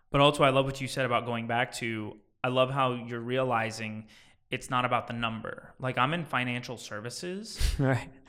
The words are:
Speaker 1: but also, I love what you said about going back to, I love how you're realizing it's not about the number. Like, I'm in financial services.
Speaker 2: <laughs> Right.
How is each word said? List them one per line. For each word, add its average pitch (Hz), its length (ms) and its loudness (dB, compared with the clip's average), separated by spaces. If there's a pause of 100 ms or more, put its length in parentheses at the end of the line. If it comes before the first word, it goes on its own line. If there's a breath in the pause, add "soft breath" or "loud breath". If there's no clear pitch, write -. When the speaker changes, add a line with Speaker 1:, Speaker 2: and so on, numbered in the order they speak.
Speaker 1:
but 139 120 4
also, 147 220 6
I 139 60 8
love 135 160 4
what 135 160 -6
you 131 60 -4
said 131 180 -2
about 120 220 2
going 117 180 -4
back 120 280 0
to, 110 440 -4 (260)
I 127 40 2
love 127 240 4
how 131 220 2
you're 120 260 -6
realizing 113 840 -2 (440 soft breath)
it's - 200 -6
not 123 160 2
about 120 220 0
the 123 60 -8
number. 113 640 -6
Like, 131 200 -4
I'm 131 160 4
in 170 100 -2
financial 123 540 -4
services. 180 840 -8 (160)
Speaker 2:
<laughs> - 40 0
Right. 131 280 2 (220)